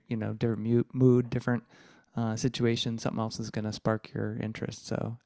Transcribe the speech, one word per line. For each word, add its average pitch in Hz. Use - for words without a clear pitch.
you 120
know, 107
different 110
mu-, 117
mood, 123
different, 120
uh, 113
situation, 117
something -
else 110
is 110
gonna 107
spark -
your 107
interest. -
So, 113